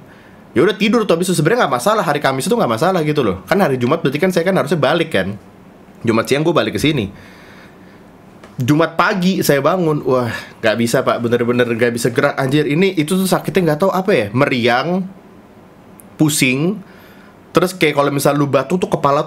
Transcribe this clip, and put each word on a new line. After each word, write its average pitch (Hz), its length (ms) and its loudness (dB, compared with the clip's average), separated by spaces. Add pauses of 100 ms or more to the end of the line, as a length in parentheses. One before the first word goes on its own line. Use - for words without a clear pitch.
(560)
Ya 135 80 4
udah 208 120 0
tidur 214 280 0
tuh - 120 0
habis 180 120 -4
itu. 175 80 0
Sebenarnya 180 320 2
nggak 135 80 0
masalah, 208 280 0
hari 147 160 0
Kamis 135 280 -2
itu 233 80 2
nggak 151 160 0
masalah 170 320 0
gitu 151 160 0
loh. 95 240 -2
Kan 185 160 0
hari 143 160 2
Jumat 127 240 0
berarti 139 160 -2
kan 185 160 0
saya 175 160 0
kan 190 80 0
harusnya 147 240 0
balik 156 320 0
kan. 196 240 -2 (720)
Jumat 110 160 0
siang 135 160 0
gua 156 240 0
balik 104 80 -4
ke 98 80 -4
sini. 131 320 -2 (1400)
Jumat 151 400 0
pagi 185 480 0
saya 143 160 4
bangun, 156 480 0
wah 123 240 0 (320)
nggak 107 160 2
bisa 120 240 0
Pak, 113 160 0
bener-bener 120 480 0
nggak 117 240 0
bisa 117 160 -2
gerak 135 320 0
anjir. 139 240 0
Ini 180 320 0
itu 151 160 -2
tuh 190 160 0
sakitnya 160 480 0
nggak 156 80 -6
tahu 190 80 0
apa 185 240 -2
ya, 110 160 0
meriang, 135 720 0 (1120)
pusing, 147 640 0 (720)
terus 180 240 0
kayak 147 240 0
kalau 143 80 2
misal 143 260 0
lu 143 140 0
batuk 139 340 0
tuh 208 60 -4
kepala 143 380 0